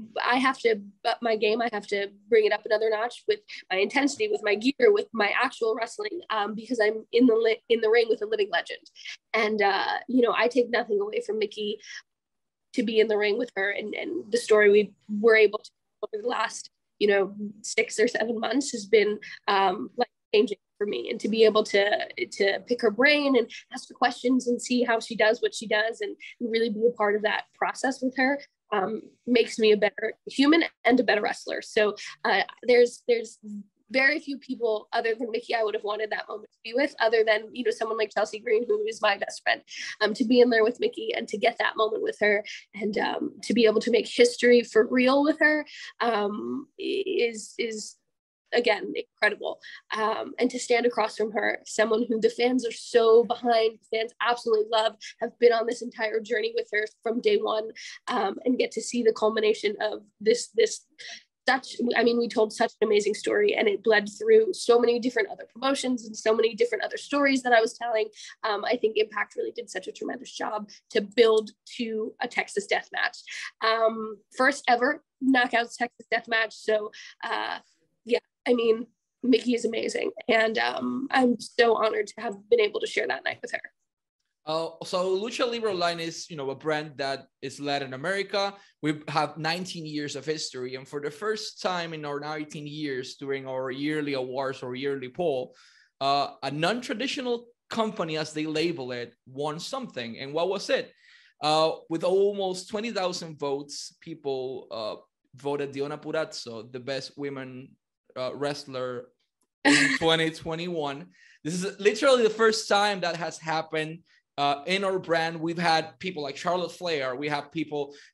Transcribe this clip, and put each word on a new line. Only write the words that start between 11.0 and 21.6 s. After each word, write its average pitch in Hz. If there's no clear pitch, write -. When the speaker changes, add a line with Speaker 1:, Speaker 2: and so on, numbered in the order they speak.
Speaker 1:
away 214
from 214
Mickie 214
to -
be 220
in 220
the 208
ring 208
with 165
her, 196
and, 208
and -
the 233
story 214
we 208
were 220
able 208
to -
over 214
the 240
last, 220
you 208
know, 196
six -
or 220
seven 226
months 233
has 214
been, 208
um, 196
life-changing 247
for 208
me. -
And 226
to -
be 220
able 214